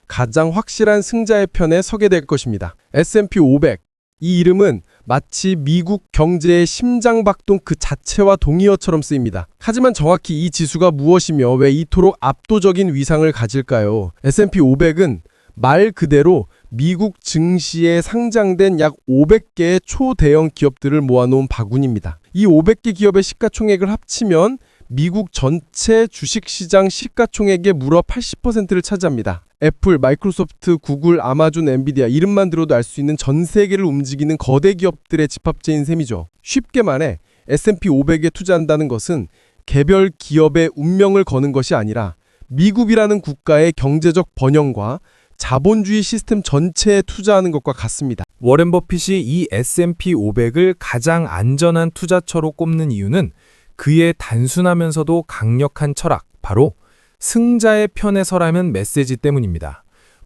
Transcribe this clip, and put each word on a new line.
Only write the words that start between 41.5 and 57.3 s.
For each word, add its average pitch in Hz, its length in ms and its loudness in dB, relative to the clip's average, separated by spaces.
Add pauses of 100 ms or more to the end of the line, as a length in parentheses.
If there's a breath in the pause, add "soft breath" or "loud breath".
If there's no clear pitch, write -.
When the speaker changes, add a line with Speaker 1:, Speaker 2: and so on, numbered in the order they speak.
Speaker 1:
것이 131 220 -2
아니라 107 400 -4 (340)
미국이라는 208 720 2
국가의 156 560 0
경제적 160 580 0
번영과 131 640 0 (380)
자본주의 208 680 0
시스템 214 400 -4
전체에 180 600 0
투자하는 190 480 0
것과 143 240 -4
같습니다. 123 500 -8 (160)
Speaker 2:
워렌 147 300 4
버핏이 180 500 -2
이 151 320 -4
에스앤피 170 600 -2
오백을 120 640 0
가장 160 500 -2
안전한 160 600 0
투자처로 170 640 -2
꼽는 160 380 -2
이유는 104 420 -2 (440)
그의 165 400 2
단순하면서도 160 1080 -2
강력한 139 680 -4
철학, 156 300 -4 (160)
바로 117 320 0 (460)
승자의 226 720 0